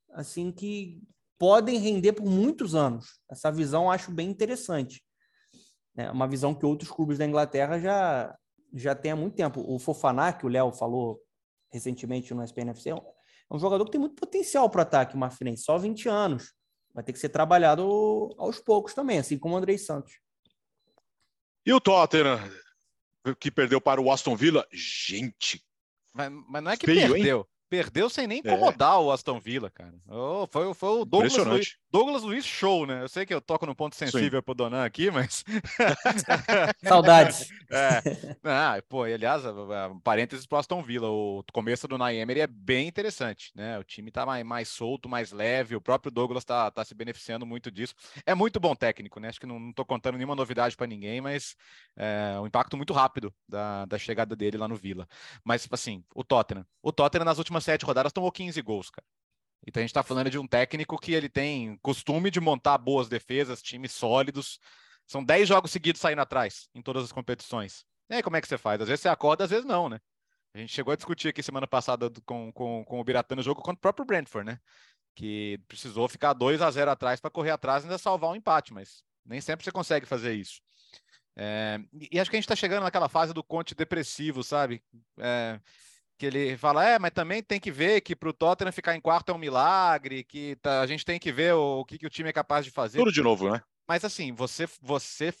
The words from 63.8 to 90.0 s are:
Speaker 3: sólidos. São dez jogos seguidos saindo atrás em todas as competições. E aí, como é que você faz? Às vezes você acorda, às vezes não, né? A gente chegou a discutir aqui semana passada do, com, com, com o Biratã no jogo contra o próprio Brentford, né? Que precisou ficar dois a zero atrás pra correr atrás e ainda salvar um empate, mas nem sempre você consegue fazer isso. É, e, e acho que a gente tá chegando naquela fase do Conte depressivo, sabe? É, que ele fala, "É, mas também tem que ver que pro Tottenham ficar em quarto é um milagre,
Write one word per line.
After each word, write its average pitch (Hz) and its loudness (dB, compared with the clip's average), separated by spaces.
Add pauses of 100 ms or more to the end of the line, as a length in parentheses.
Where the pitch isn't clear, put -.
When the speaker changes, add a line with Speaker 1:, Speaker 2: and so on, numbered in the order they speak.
Speaker 3:
sólidos. 135 -2 (480)
São 139 -8
dez 175 4
jogos 190 4
seguidos 165 -2
saindo 151 2
atrás 123 -2
em 120 -16
todas 127 -6
as - -12
competições. 120 -8 (240)
E 220 -8
aí, 240 0
como 160 -4
é 160 0
que - -8
você 135 -2
faz? 107 -2
Às 107 -4
vezes 143 -2
você 180 2
acorda, 160 2
às 175 -4
vezes 240 -2
não, 175 -2
né? 113 -12 (540)
A 104 -16
gente 113 -14
chegou 131 -4
a 151 0
discutir 160 -6
aqui 147 -6
semana 135 -8
passada 120 -2
do, 117 -14
com, 117 -10
com, 117 -8
com 123 -10
o 117 -8
Biratã 123 0
no 131 -6
jogo 139 -4
contra 180 -6
o - -10
próprio 226 0
Brentford, 143 -4
né? 120 -10 (560)
Que 104 -8
precisou 113 -4
ficar 147 0
dois 135 0
a 160 2
zero 143 0
atrás 127 -2
pra 156 -8
correr 160 -4
atrás 139 -2
e 156 -18
ainda 175 -6
salvar 170 -2
um 190 -6
empate, 160 0
mas 98 -20 (220)
nem 127 -10
sempre 160 -8
você 185 -8
consegue 156 -2
fazer 120 -4
isso. 104 -10 (720)
É, 107 -6 (140)
e, 151 -18
e 170 0
acho 185 0
que 220 -2
a 220 0
gente - -6
tá 214 0
chegando 196 -2
naquela 175 0
fase 160 0
do 160 -8
Conte 165 -6
depressivo, 151 -4
sabe? 135 -2 (360)
É, 117 -4 (580)
que 143 -6
ele 135 -2
fala, 147 4
"É, 233 6
mas 175 -2
também 185 -4
tem 202 -4
que 196 -8
ver 175 2
que 170 -8
pro 156 -6
Tottenham 180 2
ficar 170 -2
em 160 -6
quarto 170 0
é - -4
um 170 -6
milagre, 143 2